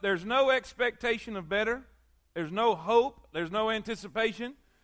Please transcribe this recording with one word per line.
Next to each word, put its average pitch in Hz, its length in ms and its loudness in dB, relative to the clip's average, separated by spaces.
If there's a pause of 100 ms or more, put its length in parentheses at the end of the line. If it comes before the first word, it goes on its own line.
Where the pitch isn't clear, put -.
there's 190 240 0
no 262 260 4
expectation 233 840 -2
of 170 120 -8
better. 214 340 0 (500)
There's 160 200 -6
no 220 220 2
hope. 233 580 2
There's 165 180 -4
no 214 200 0
anticipation. 220 840 -4 (300)